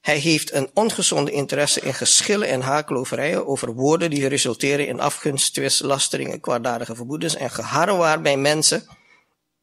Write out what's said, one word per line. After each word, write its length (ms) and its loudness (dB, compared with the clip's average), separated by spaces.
Hij 160 2
heeft 360 0
een 200 0
ongezonde 580 2
interesse 500 0
in 120 -4
geschillen 540 2
en 140 0
haakloverijen 840 -2
over 260 -4
woorden 360 2
die 180 0
resulteren 600 0
in 120 -6
afgunst, 540 -2
twist, 280 0
lasteringen, 580 -2
kwaadaardige 560 -4
vermoedens 400 -6
en 160 -6
geharrewar 720 2
bij 160 2
mensen 500 2